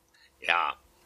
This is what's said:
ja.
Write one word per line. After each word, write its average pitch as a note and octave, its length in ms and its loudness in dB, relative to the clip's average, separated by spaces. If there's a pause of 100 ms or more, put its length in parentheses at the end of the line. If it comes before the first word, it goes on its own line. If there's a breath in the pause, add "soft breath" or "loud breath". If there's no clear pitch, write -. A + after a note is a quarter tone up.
(420)
ja. E2 320 0 (320)